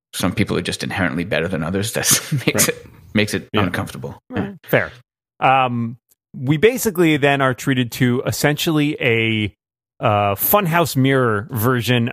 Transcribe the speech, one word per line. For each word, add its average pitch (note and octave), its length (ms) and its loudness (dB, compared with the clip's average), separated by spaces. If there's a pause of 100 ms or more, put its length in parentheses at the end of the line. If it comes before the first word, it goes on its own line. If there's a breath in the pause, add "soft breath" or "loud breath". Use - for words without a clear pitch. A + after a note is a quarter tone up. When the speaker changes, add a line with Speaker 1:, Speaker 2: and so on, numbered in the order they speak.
(140)
Speaker 1:
some F2+ 200 -2
people F2 240 0
are E2 40 -2
just D#2+ 220 -6
inherently E2+ 420 -4
better D#2+ 240 -2
than D#2 120 -4
others, G2 300 -4
<laughs> - 20 -8
that's - 380 -2
makes - 360 0
Speaker 2:
Right. - 20 0
Speaker 1:
it, - 160 -6 (280)
makes G#2 200 0
it - 200 -6
Speaker 2:
Yeah. G#2 100 2
Speaker 1:
uncomfortable. E2 540 -6 (120)
Speaker 3:
Right. G3+ 340 -6
Fair. - 280 0 (480)
Um, B2 580 2 (360)
we C#3 240 0
basically F3 600 2
then C#3 240 2
are C3 120 2
treated B2+ 400 -2
to B2 320 2
essentially D3 760 0
a, A2+ 520 0 (460)
uh, G#2 360 2
Funhouse E3+ 600 0
Mirror C3 560 2
version A#2+ 600 2